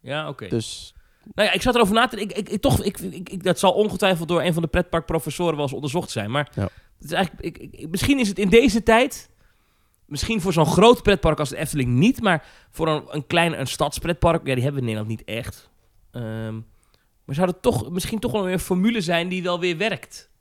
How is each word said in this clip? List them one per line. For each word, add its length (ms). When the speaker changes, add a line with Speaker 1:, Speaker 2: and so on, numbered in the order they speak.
Speaker 1:
Ja, 280
oké. 180
Speaker 2:
Dus 460
Speaker 1:
Nou 140
ja, 60
ik 80
zat 140
erover 180
na 140
te, 140
ik, 100
ik, 180
ik, 120
toch, 220
ik, 160
ik, 300
ik, 140
dat 160
zal 140
ongetwijfeld 540
door 160
een 100
van 80
de 60
pretparkprofessoren 880
wel 80
eens 100
onderzocht 360
zijn. 220
Maar 240
Speaker 2:
Ja. 80
Speaker 1:
het 80
is 60
eigenlijk, 340
ik, 120
ik, 220
ik, 100
misschien 300
is 80
het 120
in 100
deze 340
tijd... 460
Misschien 360
voor 120
zo'n 120
groot 380
pretpark 360
als 100
de 80
Efteling 320
niet, 320
maar 240
voor 160
een, 200
een 200
klein, 320
een 80
stadspretpark, 800
ja, 60
die 100
hebben 200
we 60
in 60
Nederland 320
niet 100
echt. 320
Ehm, 420
maar 100
zou 120
het 140
toch, 280
misschien 300
toch 120
wel 120
weer 100
een 60
formule 420
zijn 280
die 140
wel 160
weer 180
werkt? 520